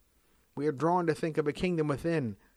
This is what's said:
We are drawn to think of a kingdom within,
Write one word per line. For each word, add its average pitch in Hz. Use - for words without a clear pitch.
We 143
are 151
drawn 165
to 151
think 156
of 151
a -
kingdom 165
within, 143